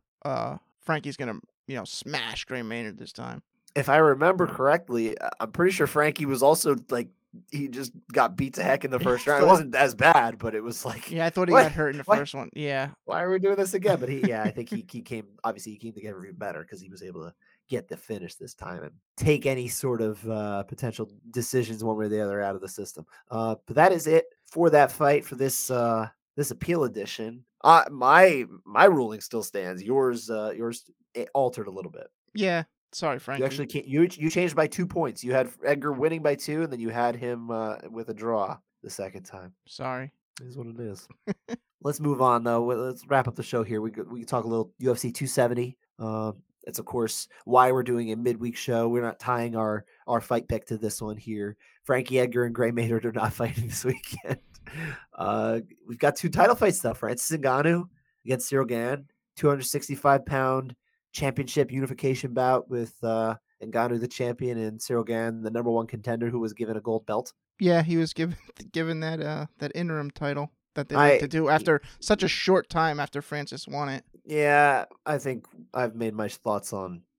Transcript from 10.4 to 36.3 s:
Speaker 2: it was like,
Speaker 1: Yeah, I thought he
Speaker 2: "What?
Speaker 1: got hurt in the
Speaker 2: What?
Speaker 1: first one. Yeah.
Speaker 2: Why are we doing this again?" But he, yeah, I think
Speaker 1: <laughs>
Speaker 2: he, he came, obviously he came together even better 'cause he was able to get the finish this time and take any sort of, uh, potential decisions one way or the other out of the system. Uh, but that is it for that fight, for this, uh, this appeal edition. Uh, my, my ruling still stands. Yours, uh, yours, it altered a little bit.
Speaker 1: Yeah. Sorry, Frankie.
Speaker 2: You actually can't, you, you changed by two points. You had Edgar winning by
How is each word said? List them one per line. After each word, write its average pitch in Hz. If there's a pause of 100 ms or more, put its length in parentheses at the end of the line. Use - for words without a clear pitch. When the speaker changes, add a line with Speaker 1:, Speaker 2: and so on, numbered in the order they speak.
Speaker 2:
it 107
was 117
like, 117
Speaker 1:
Yeah, 165
I 165
thought 180
he 175
Speaker 2:
"What? 247
Speaker 1:
got 151
hurt 151
in 143
the 139
Speaker 2:
What? 208
Speaker 1:
first 143
one. 139
Yeah. 139 (140)
Speaker 2:
Why 165
are 180
we 190
doing 196
this 190
again?" 185
But 123
he, 135
yeah, 110
I 107
think 117
Speaker 1:
<laughs> -
Speaker 2:
he, 113
he 120
came, 110 (160)
obviously 113
he 104
came 113
together 101
even 95
better 87
'cause 95
he 95
was 92
able 90
to 85 (340)
get 107
the 85
finish 92
this -
time 85
and - (240)
take 143
any 131
sort 120
of, 107
uh, 104
potential 110 (220)
decisions 113
one 110
way 107
or -
the 107
other 101
out 98
of 95
the 95
system. 92 (240)
Uh, 113 (100)
but -
that 160
is 156
it 160 (180)
for 165
that 147
fight, 147
for -
this, 131
uh, 117 (300)
this 143
appeal 165
edition. 113 (200)
Uh, 160
my, 143 (200)
my 101
ruling 123
still 113
stands. 92
Yours, 120
uh, 107
yours, 117 (240)
it 117
altered 123
a 98
little 92
bit. 78 (280)
Speaker 1:
Yeah. 185 (300)
Sorry, 143
Frankie. 123
Speaker 2:
You 131
actually 135
can't, 139
you, 151
you 156
changed 175
by 151
two 180
points. 147
You 123
had 127 (140)
Edgar 143
winning 156
by 147